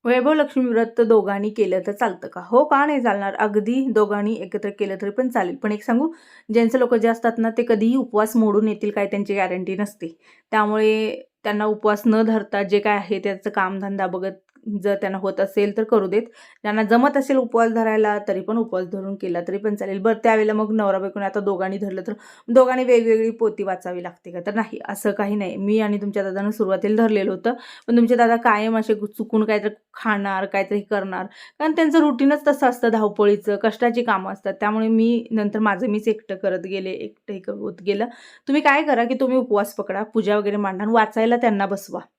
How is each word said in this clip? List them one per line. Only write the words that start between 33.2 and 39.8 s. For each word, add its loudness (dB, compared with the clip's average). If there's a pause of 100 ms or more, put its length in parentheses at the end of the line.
कष्टाची 0
कामं -2
असतात. -8
त्यामुळे -2
मी 2
नंतर -2
माझं 0
मीच -2
एकटं -4
करत -4
गेले, -8
एकटं -12
हे -12
होत -10
गेलं. -2 (420)
तुम्ही 0
काय 4
करा 2
की -2
तुम्ही 0
उपवास 0
पकडा, -6